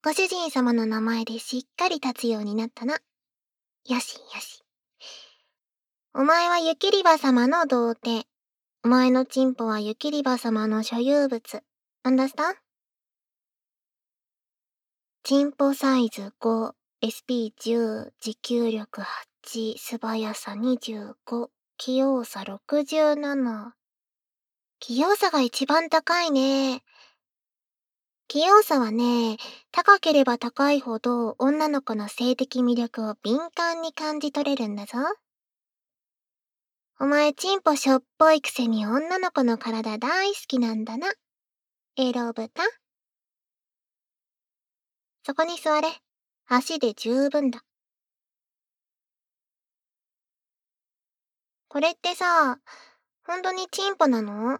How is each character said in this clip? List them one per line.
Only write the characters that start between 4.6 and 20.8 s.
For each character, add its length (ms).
お 120
前 240
は 100
湯 160
切 160
り 120
場 140
様 300
の 200
童 260
貞。 340
お 60
前 200
の 160
チ 200
ン 100
ポ 120
は 120
湯 160
切 160
り 100
場 160
様 300
の 160
所 160
有 300
物。 340
ア 60
ン 80
ダ 80
ー 20
ス 80
タ 160
ン？ 40
チ 180
ン 120
ポ 200
サ 240
イ 120
ズ 300
五、 360
エ 60
ス 160
ピ 320
ー 60
十、 560
持 220
久 280
力 320
八、 760
素 180
早 380
さ 200
二 220
十 380